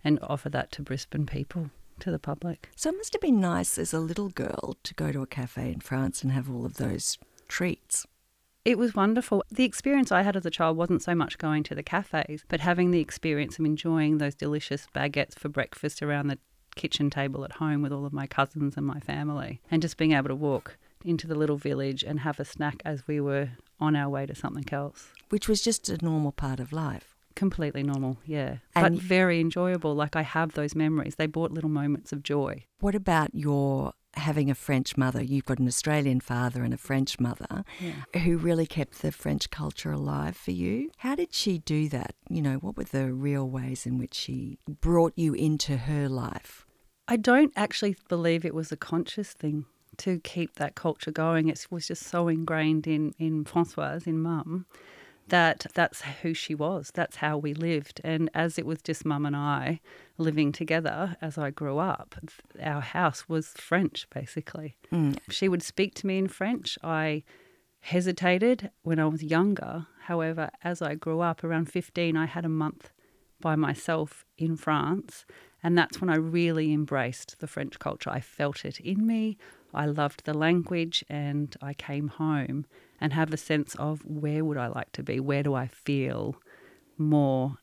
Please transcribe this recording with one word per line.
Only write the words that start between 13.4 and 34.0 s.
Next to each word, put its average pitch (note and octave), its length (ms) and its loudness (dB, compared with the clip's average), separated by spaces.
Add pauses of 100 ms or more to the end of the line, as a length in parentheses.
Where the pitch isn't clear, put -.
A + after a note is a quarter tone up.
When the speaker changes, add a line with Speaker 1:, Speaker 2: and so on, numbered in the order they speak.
Speaker 1:
of D#3+ 80 2
enjoying D#3 500 4
those C#3+ 180 0
delicious D3 600 -4
baguettes C#3+ 440 -2
for D3+ 120 -6
breakfast - 520 -4
around C#3+ 260 0
the C3+ 100 -2 (360)
kitchen - 360 0
table C#3 340 -4
at C#3+ 80 -12
home D3+ 300 0
with C#3 100 -2
all C#3+ 140 -4
of C#3+ 80 -6
my C#3 120 -4
cousins C#3+ 520 -2
and C#3+ 80 -2
my C#3+ 140 -4
family, C#3+ 600 -4 (100)
and D#3+ 120 4
just E3 160 -4
being D#3+ 140 6
able C#3 160 4
to C3+ 60 0
walk C#3+ 440 -2 (260)
into E3 220 0
the D#3+ 80 -2
little D3+ 240 2
village C#3 440 -2
and D3+ 180 -2
have C#3+ 200 -2
a D3 60 -4
snack - 360 -4
as D3 240 -6
we D3+ 140 0
were C#3 300 0 (280)
on D3+ 160 4
our C#3+ 140 0
way C#3 160 -2
to C#3+ 100 -8
something - 380 -6
else. C#3+ 360 -6 (200)
Speaker 2:
Which G#3 200 0
was G#3+ 120 4
just - 300 0
a F3 120 -2
normal D#3 300 2
part C3 280 -4
of B2+ 120 -8
life. D3+ 420 -6 (220)
Speaker 1:
Completely D#3 460 0
normal, C3+ 440 -2
yeah. C#3 300 -4 (180)
Speaker 2:
And E3+ 220 6
Speaker 1:
But F3 60 -4
very F3+ 380 4
enjoyable. E3 540 0
Like, D3 220 0
I D#3+ 60 2
have D#3+ 300 0
those D3 220 -2
memories. D#3 400 2
They D#3 120 0
brought D#3+ 260 -2
little D#3 180 -2
moments D3 420 0
of C#3+ 100 -6
joy. C#3+ 420 -2 (160)
Speaker 2:
What G3+ 140 2
about F3 380 4
your C#3 600 0 (200)